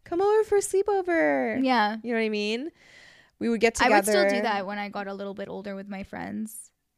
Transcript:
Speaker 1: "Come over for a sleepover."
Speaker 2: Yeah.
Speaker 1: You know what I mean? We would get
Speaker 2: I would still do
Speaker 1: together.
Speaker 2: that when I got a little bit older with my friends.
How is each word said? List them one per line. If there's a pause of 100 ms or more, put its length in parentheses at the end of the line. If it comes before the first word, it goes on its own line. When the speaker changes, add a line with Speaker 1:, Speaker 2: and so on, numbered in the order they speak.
Speaker 1:
"Come
over
for
a
sleepover."
Speaker 2:
Yeah.
Speaker 1:
You
know
what
I
mean? (680)
We
would
get
Speaker 2:
I
would
still
do
Speaker 1:
together.
Speaker 2:
that
when
I
got
a
little
bit
older
with
my
friends. (260)